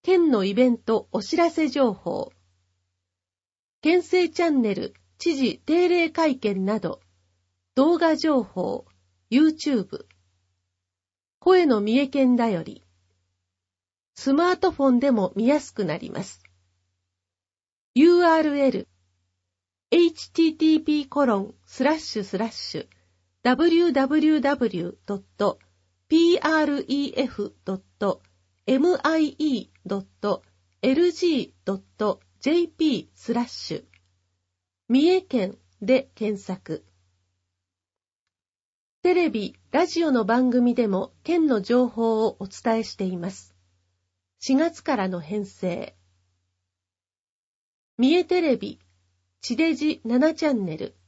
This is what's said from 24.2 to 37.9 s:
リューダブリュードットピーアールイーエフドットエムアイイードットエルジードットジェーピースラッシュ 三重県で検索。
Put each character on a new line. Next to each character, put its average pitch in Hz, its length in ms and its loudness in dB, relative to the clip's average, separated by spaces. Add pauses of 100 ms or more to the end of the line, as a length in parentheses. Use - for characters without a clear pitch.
リ 311 80 4
ュ 311 80 4
ー 254 40 0
ダ 277 140 0
ブ 247 140 -2
リ 175 100 -6
ュ 175 120 -8
ー - 40 -20 (100)
ド 202 120 -6
ッ 196 40 -12 (160)
ト 202 220 -2 (480)
ピ 339 300 4
ー - 40 -4
ア 311 220 0
ー - 20 2
ル 285 220 -4
イ 285 280 -4
ー - 80 -2
エ - 20 0
フ - 300 -10 (100)
ド 190 100 -6
ッ 190 60 -14 (180)
ト 202 220 -4 (440)
エ 262 140 0
ム 349 240 2
ア 320 140 0
イ 302 200 -2
イ 269 380 -4
ー - 100 -20
ド 196 140 -6
ッ 190 60 -12 (160)
ト 208 220 -4 (380)
エ 262 140 0
ル 349 160 2
ジ 349 160 -4
ー 277 240 -2 (140)
ド 196 100 -4
ッ 190 60 -14 (160)
ト 208 240 -2 (180)
ジ 277 120 -2
ェ - 20 2 (100)
ー 330 80 -6
ピ 302 240 0
ー 151 180 -8
ス - 200 -10
ラ 240 80 -2
ッ 240 60 -6
シ - 280 -12
ュ - 80 -12 (1040)
三 277 220 4
重 370 120 2
県 208 360 -4 (240)
で 254 340 0
検 208 260 -6
索。 - 440 -10 (2250)